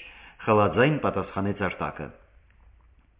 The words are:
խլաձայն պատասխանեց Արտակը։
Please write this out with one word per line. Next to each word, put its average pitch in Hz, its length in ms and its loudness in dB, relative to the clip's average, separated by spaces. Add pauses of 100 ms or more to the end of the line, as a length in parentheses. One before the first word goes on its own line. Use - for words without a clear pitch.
(380)
խլաձայն 110 640 4
պատասխանեց 98 640 -2
Արտակը։ 78 420 -6 (1120)